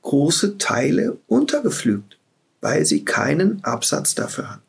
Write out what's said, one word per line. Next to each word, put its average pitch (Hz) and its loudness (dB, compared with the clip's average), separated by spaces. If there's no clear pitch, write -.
große 165 2
Teile - 0
untergepflügt, 226 0
weil 143 0
sie - 0
keinen 185 0
Absatz - -2
dafür 107 -6
haben. 104 -16